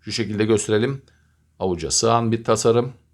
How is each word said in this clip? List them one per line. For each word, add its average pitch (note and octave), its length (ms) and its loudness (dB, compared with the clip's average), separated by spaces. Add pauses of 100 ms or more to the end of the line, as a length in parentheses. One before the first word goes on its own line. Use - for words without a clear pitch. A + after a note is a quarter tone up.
Şu G#2+ 120 -12
şekilde G#2 320 -2
gösterelim. A2 580 0 (560)
Avuca E2+ 320 -4
sığan A2+ 420 2
bir A2+ 120 -4
tasarım. A#2+ 480 2 (220)